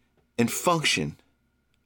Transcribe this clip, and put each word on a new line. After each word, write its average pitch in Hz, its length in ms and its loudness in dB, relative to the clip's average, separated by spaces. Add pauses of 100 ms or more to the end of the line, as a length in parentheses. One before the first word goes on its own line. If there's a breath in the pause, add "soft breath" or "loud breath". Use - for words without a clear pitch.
(380)
and 233 100 4
function 160 680 -2 (680)